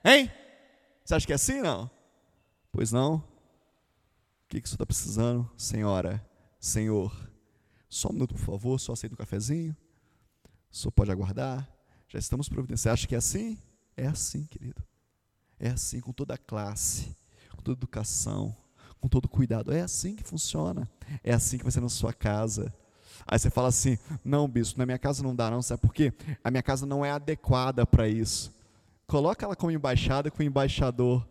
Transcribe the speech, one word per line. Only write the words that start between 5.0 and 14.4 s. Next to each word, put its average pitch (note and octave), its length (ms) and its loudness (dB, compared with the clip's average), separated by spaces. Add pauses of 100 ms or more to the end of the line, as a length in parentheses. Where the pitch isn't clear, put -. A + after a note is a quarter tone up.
senhora? G2 680 -2 (380)
Senhor? G#2+ 500 0 (800)
Só - 220 -6
um - 20 -6
minuto, - 220 -2
por - 100 -4
favor, A2 340 -2
só - 140 -6
aceita A2+ 220 -8
um - 20 -16
cafezinho? C#3+ 580 -4 (960)
O - 60 -18
senhor - 160 -6
pode G#2 180 6
aguardar? A#2+ 560 -4 (400)
Já - 120 -10
estamos C#3 320 -4
providenciando. B2+ 320 -4
Você - 80 2
acha - 180 0
que C3 60 -2
é A#2+ 40 0
assim? G#3+ 400 -2 (380)
É B2+ 100 -4
assim, D3 380 -4